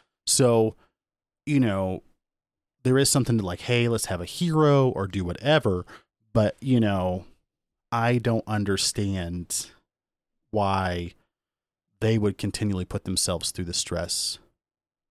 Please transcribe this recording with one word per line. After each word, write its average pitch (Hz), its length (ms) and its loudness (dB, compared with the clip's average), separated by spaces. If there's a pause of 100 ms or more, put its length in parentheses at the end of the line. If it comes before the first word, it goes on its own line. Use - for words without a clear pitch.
(280)
So, 113 480 2 (720)
you 147 120 2
know, 98 460 0 (800)
there 131 140 4
is 135 120 4
something 120 260 2
to, 104 80 0
like, 90 180 -6
"Hey, 120 260 2
let's 113 180 -2
have 90 140 -4
a 87 40 -8
hero 151 640 4
or 98 180 -4
do 95 160 -4
whatever." 101 600 0 (480)
But, 107 280 2
you 127 180 2
know, 92 460 0 (640)
I 117 280 2
don't 113 280 0
understand 98 1200 -2 (840)
why 95 600 -2 (880)
they 113 160 2
would 104 220 0
continually 98 480 -4
put - 180 -8
themselves 92 460 -4
through 90 160 -8
the 85 80 -8
stress. - 640 -6 (720)